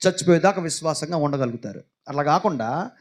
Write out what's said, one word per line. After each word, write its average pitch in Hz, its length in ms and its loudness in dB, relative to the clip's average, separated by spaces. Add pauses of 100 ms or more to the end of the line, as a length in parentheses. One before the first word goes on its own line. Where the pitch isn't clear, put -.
చచ్చిపోయేదాకా 180 540 2
విశ్వాసంగా 160 540 -4
ఉండగలుగుతారు. 131 680 -2 (240)
అట్లా 139 140 -2
కాకుండా 151 680 0 (100)